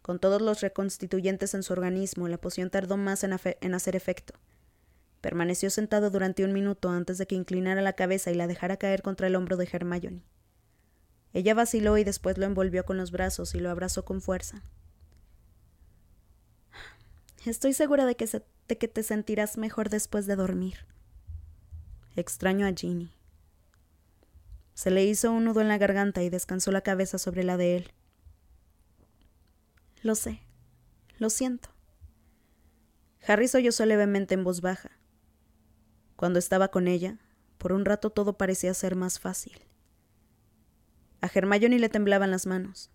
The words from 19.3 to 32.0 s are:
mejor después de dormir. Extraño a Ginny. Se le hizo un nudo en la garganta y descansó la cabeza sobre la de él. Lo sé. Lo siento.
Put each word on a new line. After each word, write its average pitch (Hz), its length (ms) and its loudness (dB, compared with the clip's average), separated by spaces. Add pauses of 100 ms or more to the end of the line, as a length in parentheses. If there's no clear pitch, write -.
mejor 220 320 -4
después 208 360 -2
de 202 100 0
dormir. 185 500 -4 (1300)
Extraño 190 500 0
a 190 60 0
Ginny. 175 400 -6 (1600)
Se - 160 -2
le 190 160 6
hizo 214 260 2
un 226 140 2
nudo 220 160 2
en 214 60 4
la 214 100 2
garganta 196 460 2
y 175 60 0
descansó 185 420 -2
la 190 100 2
cabeza 190 360 -2
sobre 180 260 -2
la 180 120 0
de 180 220 2
él. - 160 -8 (2000)
Lo 220 140 2
sé. 220 260 -8 (760)
Lo 220 100 0
siento. 254 400 -2 (1600)